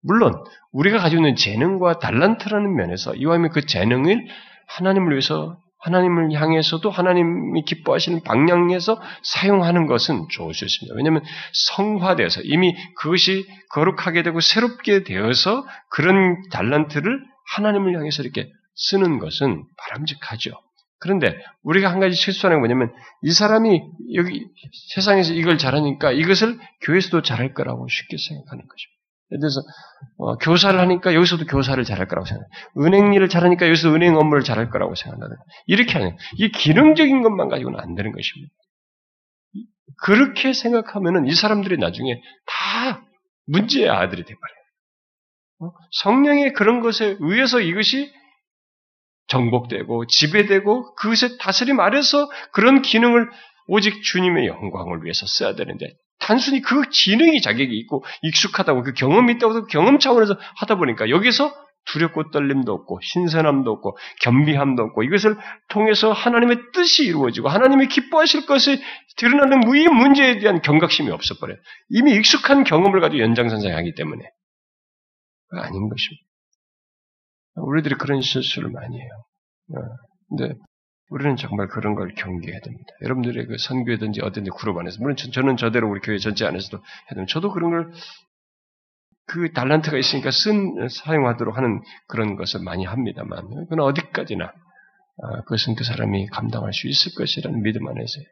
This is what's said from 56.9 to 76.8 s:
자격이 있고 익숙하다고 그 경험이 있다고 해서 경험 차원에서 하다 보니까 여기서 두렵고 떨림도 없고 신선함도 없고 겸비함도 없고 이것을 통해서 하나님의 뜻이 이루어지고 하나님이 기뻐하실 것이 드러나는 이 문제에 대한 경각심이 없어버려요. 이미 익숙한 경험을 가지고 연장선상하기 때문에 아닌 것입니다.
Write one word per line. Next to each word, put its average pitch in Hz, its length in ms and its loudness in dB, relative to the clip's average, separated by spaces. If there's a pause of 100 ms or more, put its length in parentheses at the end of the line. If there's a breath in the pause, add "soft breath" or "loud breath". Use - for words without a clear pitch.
자격이 117 380 0
있고 131 240 -6 (180 loud breath)
익숙하다고 156 600 0
그 131 100 -6
경험이 220 400 4
있다고 233 200 0
해서 226 120 -4
경험 220 340 4
차원에서 226 380 4 (180 loud breath)
하다 208 200 -2
보니까 117 340 -2
여기서 240 440 2 (320)
두렵고 156 460 -2
떨림도 139 400 0
없고 90 300 -6
신선함도 156 720 0
없고 - 260 -6 (240 loud breath)
겸비함도 139 600 4
없고 110 200 -2
이것을 202 340 2 (320 loud breath)
통해서 214 420 2
하나님의 240 640 2
뜻이 339 320 2
이루어지고 135 440 0
하나님이 262 380 4
기뻐하실 311 580 0
것이 277 360 2 (360 loud breath)
드러나는 269 460 4 (120)
이 320 120 6
문제에 269 520 6
대한 202 220 2
경각심이 151 500 2
없어버려요. - 460 -8 (320 loud breath)
이미 247 260 4
익숙한 269 480 4
경험을 190 380 4
가지고 151 200 0
연장선상하기 107 720 0
때문에 - 280 -10 (1300)
아닌 101 380 -8
것입니다. - 340 -8 (1300)